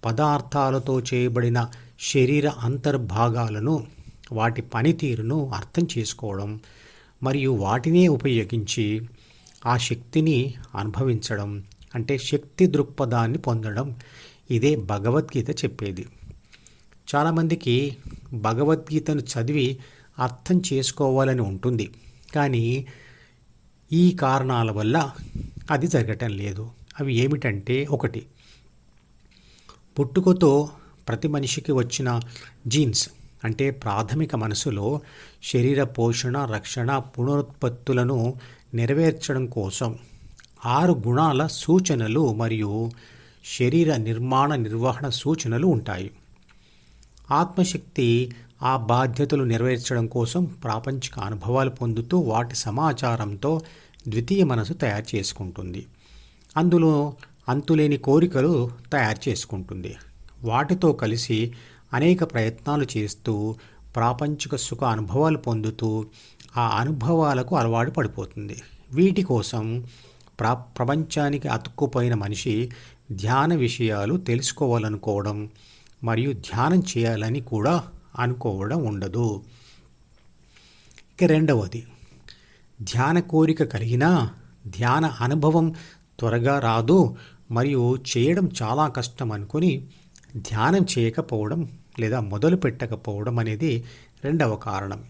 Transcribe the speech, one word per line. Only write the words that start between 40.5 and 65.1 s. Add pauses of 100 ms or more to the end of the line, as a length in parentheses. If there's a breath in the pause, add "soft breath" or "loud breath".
ఆరు
గుణాల
సూచనలు
మరియు (680 loud breath)
శరీర
నిర్మాణ,
నిర్వహణ
సూచనలు
ఉంటాయి. (1200 loud breath)
ఆత్మశక్తి (300 loud breath)
ఆ
బాధ్యతలు
నెరవేర్చడం
కోసం
ప్రాపంచిక
అనుభవాలు
పొందుతూ
వాటి
సమాచారంతో (480 loud breath)
ద్వితీయ
మనసు
తయారు
చేసుకుంటుంది. (720 loud breath)
అందులో (340 loud breath)
అంతులేని
కోరికలు (220)
తయారు
చేసుకుంటుంది. (460)
వాటితో
కలిసి (400 loud breath)
అనేక
ప్రయత్నాలు (100)
చేస్తూ (400 loud breath)
ప్రాపంచిక
సుఖ
అనుభవాలు